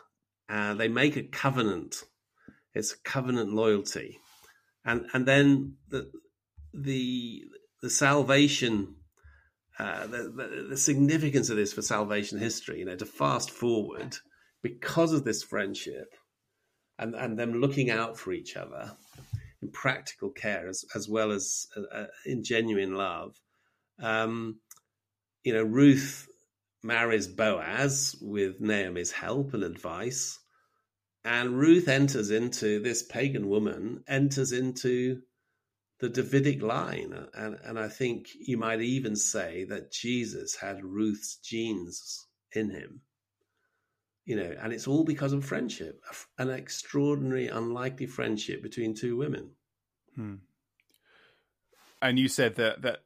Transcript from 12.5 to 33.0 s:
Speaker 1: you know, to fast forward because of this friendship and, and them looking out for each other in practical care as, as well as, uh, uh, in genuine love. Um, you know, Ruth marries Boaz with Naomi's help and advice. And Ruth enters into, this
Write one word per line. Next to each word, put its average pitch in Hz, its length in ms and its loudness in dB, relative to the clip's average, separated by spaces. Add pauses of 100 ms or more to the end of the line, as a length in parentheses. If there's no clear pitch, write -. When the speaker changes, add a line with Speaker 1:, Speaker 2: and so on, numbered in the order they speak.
Speaker 1:
you 92 80 -6
know, 90 100 -6
to 135 80 -8
fast 135 460 -2
forward 117 680 -2 (460)
because 165 500 0
of 143 120 2
this 110 180 -2
friendship - 720 -6 (840)
and, 113 160 -6
and 113 240 -4
them 117 220 0
looking 135 300 2
out 113 280 -2
for - 140 -6
each - 240 -8
other - 400 -12 (640)
in 107 100 -8
practical - 600 -4
care 95 380 -6
as, 92 160 -8 (100)
as 101 140 -6
well 107 240 2
as, - 340 -4 (100)
uh, 104 60 -8 (120)
uh, 107 120 -8 (180)
in 127 180 -4
genuine 107 520 0
love. 90 420 -4 (640)
Um, 113 600 -2 (840)
you 127 80 2
know, 110 120 4
Ruth 135 640 6 (540)
marries 113 440 4
Boaz 107 920 0
with 101 400 -2
Naomi's 92 520 0
help 135 400 -2
and 110 100 -2
advice. 90 760 -6 (840)
And 123 340 0
Ruth 165 300 8
enters 135 420 4
into, 110 500 2
this 117 220 0